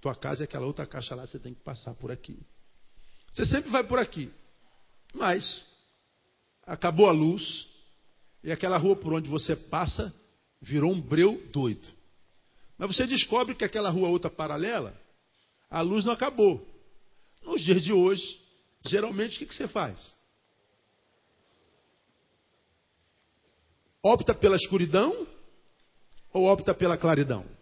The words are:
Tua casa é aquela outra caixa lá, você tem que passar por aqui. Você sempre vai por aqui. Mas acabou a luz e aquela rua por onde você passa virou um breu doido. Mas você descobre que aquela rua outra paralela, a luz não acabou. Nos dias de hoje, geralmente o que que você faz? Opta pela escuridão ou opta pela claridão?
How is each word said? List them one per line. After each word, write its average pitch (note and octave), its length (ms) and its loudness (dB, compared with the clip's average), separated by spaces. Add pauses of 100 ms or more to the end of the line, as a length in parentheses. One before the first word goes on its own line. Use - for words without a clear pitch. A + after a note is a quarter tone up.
Tua C3+ 140 -6
casa C#3+ 280 -6
é - 20 -4
aquela C#3 200 -10
outra C#3+ 220 -8
caixa B2+ 300 -12
lá, B2+ 100 -14
você - 140 -14
tem B2+ 140 -14
que - 80 -20
passar C3 320 -12
por B2 180 -12
aqui. - 260 -14 (960)
Você - 140 -2
sempre D4 220 0
vai B3+ 140 2
por G3 160 -2
aqui. D3+ 320 -4 (800)
Mas - 560 -4 (1000)
acabou F3 380 4
a F3+ 40 6
luz D#3 540 0 (800)
e D#3 80 -6
aquela F#3 240 -2
rua F3+ 180 4
por F3+ 180 -4
onde D#3+ 160 -2
você D3+ 280 -2
passa - 580 -4 (460)
virou D3+ 320 0
um F#3 80 -2
breu D#3+ 500 2
doido. B2 380 -4 (920)
Mas F#3+ 180 -4
você B3+ 100 0
descobre B3 480 0
que - 100 -6
aquela G#3 260 -2
rua F3+ 180 2
outra F3 220 0
paralela, D#3 680 -6 (680)
a E3 120 -4
luz F#3 240 0
não A#3 80 2
acabou. A#3 520 2 (760)
Nos E4 200 -4
dias F3 200 4
de F3 100 -2
hoje, F#3 480 2 (460)
geralmente G3 500 -4
o - 40 -10
que - 60 -10
que - 80 -14
você C#4 120 -8
faz? D3 480 -8 (4000)
Opta A#3 320 6
pela G3 220 4
escuridão G3 680 0 (1080)
ou F#3 140 4
opta F#3+ 260 4
pela F3 240 2
claridão? C3+ 480 2 (180)